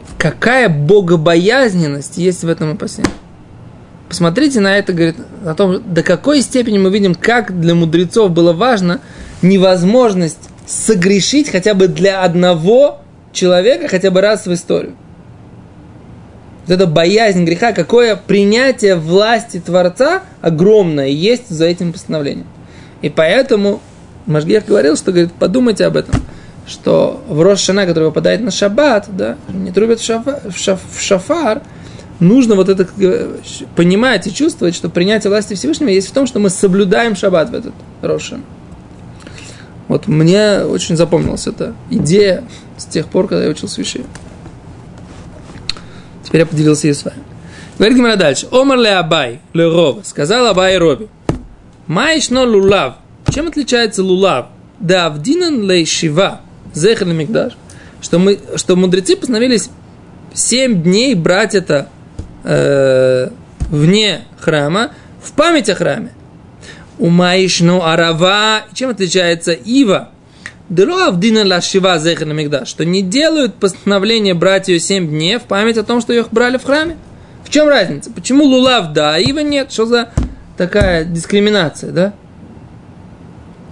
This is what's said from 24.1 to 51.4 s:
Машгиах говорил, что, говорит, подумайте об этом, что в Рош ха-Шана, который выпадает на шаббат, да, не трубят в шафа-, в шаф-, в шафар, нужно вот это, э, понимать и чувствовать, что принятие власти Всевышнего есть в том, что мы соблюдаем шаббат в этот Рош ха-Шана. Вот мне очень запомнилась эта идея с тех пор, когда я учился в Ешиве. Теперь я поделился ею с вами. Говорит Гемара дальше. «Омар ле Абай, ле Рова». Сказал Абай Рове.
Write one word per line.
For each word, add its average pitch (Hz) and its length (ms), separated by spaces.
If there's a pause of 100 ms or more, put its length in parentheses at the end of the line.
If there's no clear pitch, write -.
Машгиах 165 400
говорил, 277 320
что, - 140
говорит, 175 200
подумайте 202 540
об 160 100
этом, - 260 (460)
что - 600
в 156 140
Рош 190 180
ха-Шана, 196 260
который 165 180
выпадает 175 380
на 226 100
шаббат, 220 580
да, 208 280 (100)
не 190 240
трубят 220 300
в - 20
шафа-, 233 380 (100)
в 175 60
шаф-, 190 240 (120)
в - 80
шафар, 214 600 (580)
нужно 220 360
вот 190 140
это, 190 160 (140)
э, - 380 (380)
понимать 196 520
и 202 60
чувствовать, 214 420
что 170 140
принятие 196 420
власти 208 220
Всевышнего 262 360
есть 190 200
в - 20
том, 269 160
что 226 120
мы 202 100
соблюдаем 202 640
шаббат 180 340
в - 60
этот - 180 (280)
Рош 156 220
ха-Шана. - 200 (1400)
Вот - 200
мне 196 520
очень 175 360
запомнилась 160 520
эта - 260 (160)
идея 190 560 (320)
с - 80
тех - 220
пор, 185 200
когда 175 160
я - 60
учился 185 260
в - 40
Ешиве. - 260 (2250)
Теперь 160 180
я 165 40
поделился 151 420
ею 143 80
с - 80
вами. - 140 (600)
Говорит 240 200
Гемара 233 180
дальше. 156 360
«Омар 269 260
ле 220 140
Абай, 156 500 (120)
ле 165 140
Рова». 156 360
Сказал 214 420
Абай 185 320
Рове. 156 320 (800)